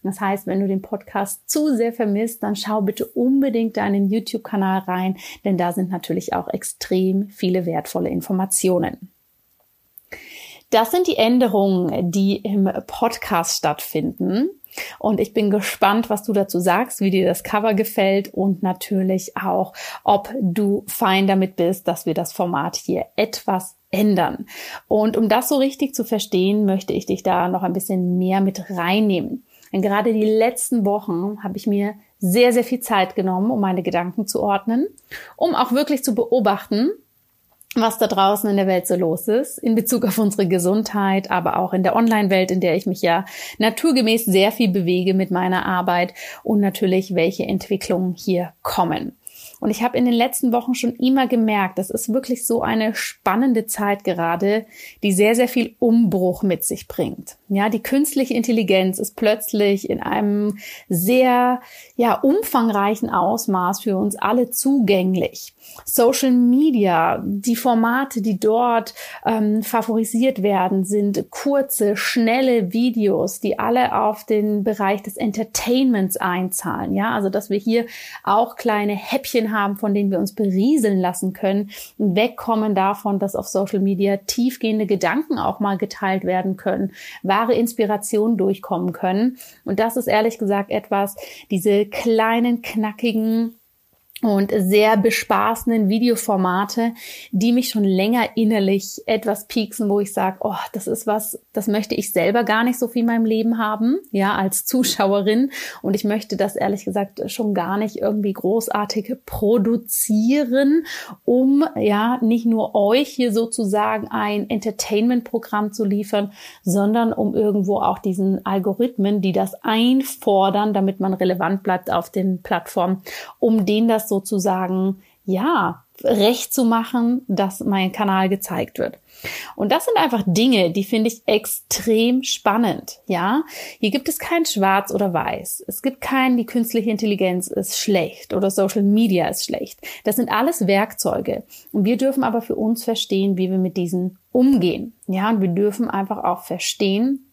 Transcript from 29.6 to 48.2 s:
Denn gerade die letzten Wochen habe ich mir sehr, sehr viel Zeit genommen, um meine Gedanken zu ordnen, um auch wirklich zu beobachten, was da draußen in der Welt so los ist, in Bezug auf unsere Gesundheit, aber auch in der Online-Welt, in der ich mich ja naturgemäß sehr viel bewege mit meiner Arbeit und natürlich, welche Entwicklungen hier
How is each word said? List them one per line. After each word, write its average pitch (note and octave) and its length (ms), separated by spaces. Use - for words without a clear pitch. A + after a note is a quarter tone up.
Denn F#3+ 80
gerade G#3+ 320
die G#3+ 120
letzten A3 600
Wochen G3+ 580
habe G3 140
ich G#3+ 100
mir G3+ 280
sehr, A#3+ 340
sehr A#3+ 100
viel B3 160
Zeit F#3 360
genommen, F#3+ 360
um A3+ 80
meine F#3 240
Gedanken F3+ 440
zu - 140
ordnen, A3+ 460
um E4+ 200
auch A#3+ 160
wirklich C#4+ 320
zu A#3+ 100
beobachten, A3 800
was A3+ 240
da A3 80
draußen G3+ 420
in G3 80
der F#3+ 80
Welt F#3 220
so F3+ 80
los F3+ 320
ist, A#3+ 320
in A3+ 160
Bezug A#3 280
auf G3 140
unsere G3+ 300
Gesundheit, G3 840
aber F3 280
auch F#3 140
in F#3 120
der F#3 120
Online-Welt, G3+ 540
in F#3 120
der E3+ 140
ich F#3+ 120
mich F#3 160
ja F3+ 220
naturgemäß A3+ 680
sehr G3 260
viel G#3 180
bewege F3+ 440
mit F#3+ 160
meiner F#3 360
Arbeit F3+ 480
und G#3+ 160
natürlich, F#3+ 540
welche F3 320
Entwicklungen F#3 720
hier F3 380